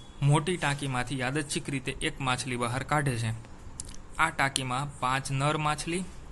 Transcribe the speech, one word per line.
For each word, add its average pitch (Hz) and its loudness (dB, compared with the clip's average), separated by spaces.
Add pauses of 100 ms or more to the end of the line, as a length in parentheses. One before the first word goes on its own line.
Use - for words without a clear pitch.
(220)
મોટી 156 6
ટાંકીમાંથી 139 0
યાદચ્છિક 143 0
રીતે 139 -2 (100)
એક 160 0
માછલી 127 0
બહાર 120 0
કાઢે 143 2
છે. 113 0 (880)
આ 160 4
ટાંકીમાં 135 0
પાંચ 131 2
નર 143 4
માછલી 156 0 (280)